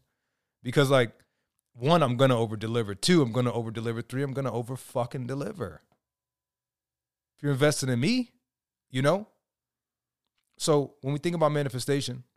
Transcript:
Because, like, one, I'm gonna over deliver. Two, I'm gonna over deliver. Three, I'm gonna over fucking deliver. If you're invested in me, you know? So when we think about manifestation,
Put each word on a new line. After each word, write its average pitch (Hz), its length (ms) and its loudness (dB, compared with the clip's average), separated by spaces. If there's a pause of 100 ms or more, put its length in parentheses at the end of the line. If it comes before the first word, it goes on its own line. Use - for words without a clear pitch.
(640)
Because, 131 260 2
like, 127 220 2 (600)
one, 151 280 2
I'm 123 160 2
gonna 131 200 4
over 113 200 -2
deliver. 110 380 -4
Two, 175 260 4
I'm 120 100 2
gonna 120 220 -2
over 113 180 -6
deliver. 113 300 -6
Three, 131 220 -6
I'm 135 100 -6
gonna 135 180 -6
over 117 240 -6
fucking 123 520 -6
deliver. 135 540 -8 (1500)
If - 80 -16
you're 143 80 0
invested 139 380 2
in 123 100 0
me, 233 320 0 (580)
you 127 120 -2
know? 175 260 2 (1300)
So 147 440 2
when 139 120 -4
we 147 60 -4
think 175 160 -4
about 156 160 2
manifestation, 139 720 -4 (140)